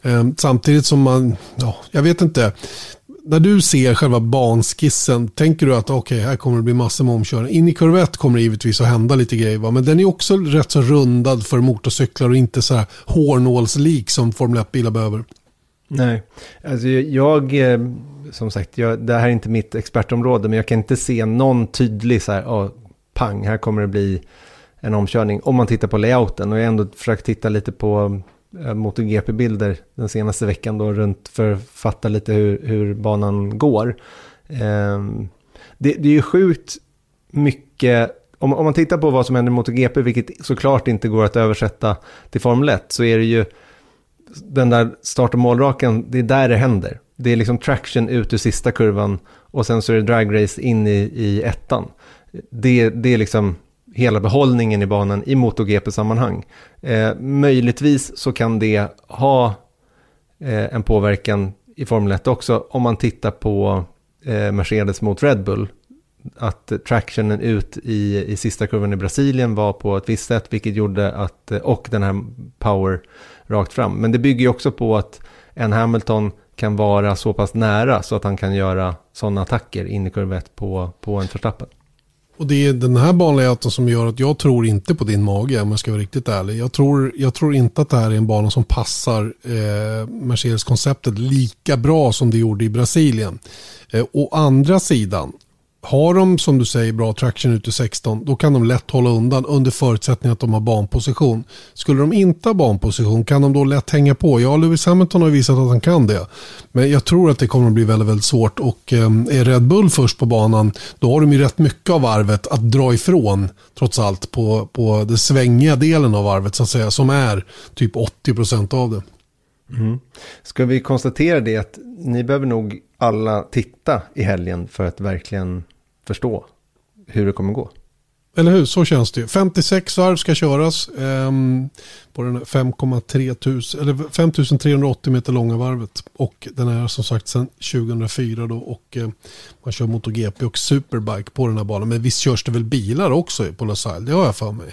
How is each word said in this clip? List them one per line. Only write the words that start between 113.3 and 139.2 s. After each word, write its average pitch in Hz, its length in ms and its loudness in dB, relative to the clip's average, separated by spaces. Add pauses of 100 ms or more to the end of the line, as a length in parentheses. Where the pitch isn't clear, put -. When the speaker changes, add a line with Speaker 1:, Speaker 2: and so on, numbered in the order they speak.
Speaker 1:
trots 120 200 0
allt, 101 320 -2
på, 110 420 0
på 107 360 0
den 113 100 2
svängiga 135 580 4
delen 147 380 2
av 101 100 0
varvet, 98 300 0
så - 80 -2
att 113 60 0
säga, 110 220 -2
som 127 200 2
är 120 340 0 (300)
typ 117 220 -2
åttio 113 380 -4
procent 107 400 -2
av 123 160 0
det. 101 120 -6 (760)
Speaker 2:
Mm. 113 240 -2 (420)
Ska - 220 -2
vi 127 160 2
konstatera 139 600 0
det, 110 160 -2
att 101 220 -6 (200)
ni 123 260 -4
behöver 139 220 -2
nog 113 340 -4 (180)
alla 110 440 -2
titta - 600 -4 (120)
i 135 80 -6
helgen 90 460 -4
för - 160 -6
att 90 160 -6
verkligen 92 640 -8 (420)
förstå 110 380 -6 (640)
hur 104 200 -2
det 98 60 0
kommer 98 200 -4
gå? 120 180 -8 (640)
Speaker 1:
Eller 170 140 4
hur? 180 140 4
Så 170 200 0
känns 127 280 2
det 123 80 -6
ju. 113 60 -8
Femtiosex 190 720 0
varv 185 180 2
ska 165 180 -2
köras, 151 640 -2
ehm, 135 680 -2 (440)
på 123 100 -8
den 123 240 -6
fem 127 260 -2
komma 127 280 -2
tre 131 340 -4
tusen, 131 460 -6
eller 143 140 0 (160)
femtusen 156 480 0
trehundraåttio 139 520 0
meter 127 220 -2
långa 117 240 0
varvet. 123 340 -6 (260)
Och - 360 -8
den 123 160 -2
är 120 200 -2
som - 160 -6
sagt 113 240 -4
sedan 127 200 -2 (100)
tjugohundrafyra 117 880 -4
då, 117 120 -8
och, - 380 -14
eh, 117 120 -6 (560)